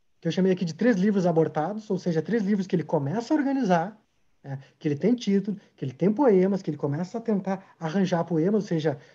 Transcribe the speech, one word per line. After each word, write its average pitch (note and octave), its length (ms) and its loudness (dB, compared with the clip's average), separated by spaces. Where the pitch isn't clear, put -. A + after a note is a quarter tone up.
que - 60 -8
eu E3 60 0
chamei F#3 180 2
aqui F#3 140 -2
de D#3+ 100 -4
três A#3 220 2
livros F#3+ 280 2
abortados, E3 640 0
ou F#3 100 -2
seja, E3 220 -2
três G3+ 220 -2
livros F#3+ 240 0
que - 80 -2
ele D#3+ 80 0
começa E3+ 500 -4
a D#4 40 4
organizar, A3+ 600 0
né, C#3 160 -10
que - 120 -4
ele C#3+ 80 0
tem G#3+ 180 2
título, G3+ 420 0
que - 80 -10
ele C3 80 -6
tem G3 200 2
poemas, G3 500 4
que - 80 -6
ele C#3+ 60 -6
começa D#3 420 -4
a - 20 -8
tentar F#3+ 440 -4
arranjar E3+ 460 0
poemas, F3 400 0
ou - 40 -10
seja, D#3 300 0